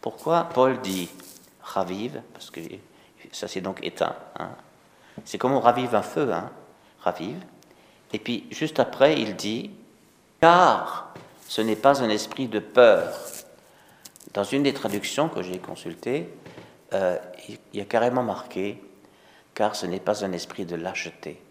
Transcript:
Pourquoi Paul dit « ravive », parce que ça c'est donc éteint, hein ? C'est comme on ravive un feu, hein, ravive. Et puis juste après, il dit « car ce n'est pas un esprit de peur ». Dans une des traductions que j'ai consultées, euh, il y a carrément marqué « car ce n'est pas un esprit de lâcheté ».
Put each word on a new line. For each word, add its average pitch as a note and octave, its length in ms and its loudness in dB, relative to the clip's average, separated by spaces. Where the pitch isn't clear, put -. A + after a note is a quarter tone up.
Pourquoi D#3+ 420 0
Paul B2+ 280 4
dit « F#2 280 -4
ravive », G2+ 600 -6
parce - 160 -18
que - 100 -14
ça - 160 -8
c'est - 140 -6
donc F#2+ 220 -6
éteint, - 320 -2
hein ? - 120 -8
C'est - 120 -10
comme C3 160 2
on C3+ 60 4
ravive A#2+ 360 2
un G2+ 80 4
feu, C#3+ 280 -2
hein, F2 200 -4
ravive. G#2 440 -6
Et A2 60 -4
puis - 320 -6
juste - 280 -4
après, C#3+ 400 4
il G#2 160 -2
dit « G#2+ 360 -6
car E3 720 6
ce - 140 -2
n'est A2 140 2
pas C3+ 280 4
un A2+ 60 0
esprit G#2+ 380 -2
de G#2+ 120 -2
peur ». F2 540 6
Dans G2+ 100 0
une C#3 200 0
des C#3 100 2
traductions G#2+ 560 -2
que - 120 -6
j'ai F2+ 160 -6
consultées, F#2 720 -8
euh, F#2 240 0
il G#2+ 100 -14
y G2+ 80 -6
a F#2+ 40 -6
carrément B2 380 2
marqué « G2+ 600 -6
car G#2+ 200 0
ce - 100 -8
n'est F#2 140 -4
pas G#2 240 -2
un F#2+ 100 -2
esprit F2 320 -8
de E2+ 100 -8
lâcheté ». - 760 -10